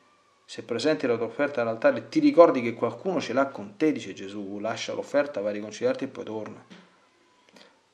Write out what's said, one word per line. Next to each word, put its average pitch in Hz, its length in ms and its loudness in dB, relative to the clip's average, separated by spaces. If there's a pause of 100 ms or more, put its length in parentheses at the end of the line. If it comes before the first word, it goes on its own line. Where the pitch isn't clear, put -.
(440)
Se - 200 -14
presenti 139 420 0
la 117 100 2
tua 113 100 -2
offerta 139 340 -2
all'altare, 117 480 0
ti 160 100 0
ricordi 147 420 8
che 117 140 -2
qualcuno 127 460 -2
ce 117 120 -6
l'ha 135 140 2
con 104 300 -12
te, 156 160 2
dice 98 220 -8
Gesù, 101 440 -10
lascia 113 360 -6
l'offerta, 120 460 -2
vai 104 120 -2
a - 20 -4
riconciliarti 107 480 -4
e 135 60 -6
poi - 160 -12
torna. 107 400 -10 (1300)